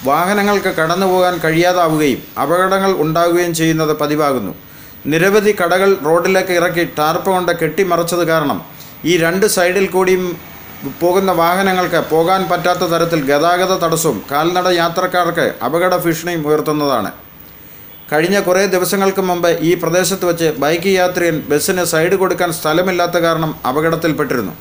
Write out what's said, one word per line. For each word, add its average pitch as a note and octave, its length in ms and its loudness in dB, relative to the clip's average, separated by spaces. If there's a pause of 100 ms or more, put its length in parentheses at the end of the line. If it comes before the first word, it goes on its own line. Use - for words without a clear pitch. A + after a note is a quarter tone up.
വാഹനങ്ങൾക്ക് F#3+ 640 2
കടന്നുപോകാൻ F3+ 760 0
കഴിയാതാവുകയും D#3+ 800 2 (180)
അപകടങ്ങൾ F#3+ 500 2
ഉണ്ടാകുകയും E3+ 640 0
ചെയ്യുന്നത് D#3+ 440 0
പതിവാകുന്നു. C#3+ 580 -2 (500)
നിരവധി G3 580 2
കടകൾ F#3 420 2
റോഡിലേക്ക് F3+ 460 2
ഇറക്കി F3 380 0 (100)
ടാർപ്പ E3+ 300 0
കൊണ്ട് F3+ 220 0
കെട്ടിമറച്ചത് E3+ 760 -2
കാരണം D3 340 0 (440)
ഈ E3+ 120 2
രണ്ട് E3+ 280 0
സൈഡിൽ F#3+ 400 0
കൂടിയും F#3 520 0 (640)
പോകുന്ന F#3 300 2
വാഹനങ്ങൾക്ക് F3+ 760 0
പോകാൻ E3+ 420 2
പറ്റാത്ത F3 280 0
തരത്തിൽ E3 460 0
ഗതാഗത F3 520 2
തടസ്സവും D#3+ 540 -2
കാൽനട F3 360 0
യാത്രക്കാർക്ക് E3+ 840 0 (120)
അപകട F3 300 0
ഭീഷണിയും E3 520 -4
ഉയർത്തുന്നതാണ്. D3 640 0 (1000)
കഴിഞ്ഞ F3 260 2
കുറേ F3+ 260 2
ദിവസങ്ങൾക്ക് G3 560 0
മുമ്പ് F3 280 0
ഈ E3 240 0
പ്രദേശത്ത് F3 520 -2
വച്ച് E3 320 0
ബൈക്ക് E3 300 0
യാത്രികൻ F3+ 640 0
ബസ്സിന് F3 360 0
സൈഡ് E3+ 300 0
കൊടുക്കാൻ F3 380 0
സ്ഥലമില്ലാത്ത F3 580 0
കാരണം E3 440 0 (140)
അപകടത്തിൽപ്പെട്ടിരുന്നു. D3+ 920 -2